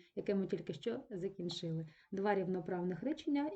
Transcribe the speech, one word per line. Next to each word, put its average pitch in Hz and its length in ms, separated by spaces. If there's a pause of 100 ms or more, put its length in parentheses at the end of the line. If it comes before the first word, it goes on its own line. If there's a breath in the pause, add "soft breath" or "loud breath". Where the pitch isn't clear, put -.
(160 loud breath)
яке 202 200
ми 190 120
тільки 175 260
що 240 360
закінчили. 175 800 (240 loud breath)
Два 196 240
рівноправних 180 680
речення 294 520